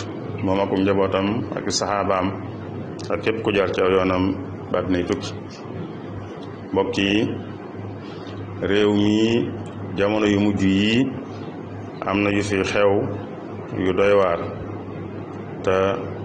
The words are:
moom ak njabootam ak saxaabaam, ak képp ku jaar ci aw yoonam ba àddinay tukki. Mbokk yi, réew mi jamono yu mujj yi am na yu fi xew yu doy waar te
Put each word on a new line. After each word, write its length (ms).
moom 160
ak 140
njabootam 540
ak 160
saxaabaam, 560
ak 120
képp 200
ku 100
jaar 180
ci 100
aw 100
yoonam 340
ba 120
àddinay 280
tukki. 240
Mbokk 300
yi, 140
réew 320
mi 220
jamono 320
yu 140
mujj 220
yi 440
am 200
na 80
yu 120
fi 200
xew 280
yu 160
doy 240
waar 220
te 140